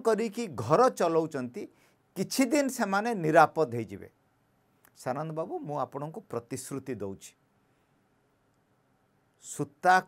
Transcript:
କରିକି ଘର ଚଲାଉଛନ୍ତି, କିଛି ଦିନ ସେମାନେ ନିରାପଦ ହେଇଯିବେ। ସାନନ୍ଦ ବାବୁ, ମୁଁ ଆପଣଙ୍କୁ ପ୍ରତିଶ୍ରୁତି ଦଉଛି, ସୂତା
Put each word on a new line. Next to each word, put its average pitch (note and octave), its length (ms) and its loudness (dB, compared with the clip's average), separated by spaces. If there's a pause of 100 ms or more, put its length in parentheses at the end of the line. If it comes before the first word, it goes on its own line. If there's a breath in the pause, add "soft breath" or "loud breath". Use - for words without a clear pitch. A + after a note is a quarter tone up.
କରିକି A3+ 440 0 (100)
ଘର B2 260 4 (180)
ଚଲାଉଛନ୍ତି, D#3+ 640 0 (540 soft breath)
କିଛି - 260 0 (100)
ଦିନ C#4+ 160 4
ସେମାନେ G#3+ 460 0
ନିରାପଦ D#3+ 600 2
ହେଇଯିବେ। F#2+ 340 -8 (880)
ସାନନ୍ଦ C#3+ 380 -6
ବାବୁ, E3+ 240 -6
ମୁଁ D3 200 -8
ଆପଣଙ୍କୁ C#3 420 -8 (100)
ପ୍ରତିଶ୍ରୁତି C3 640 -8
ଦଉଛି, G2 380 -10 (2000)
ସୂତା - 500 2 (140)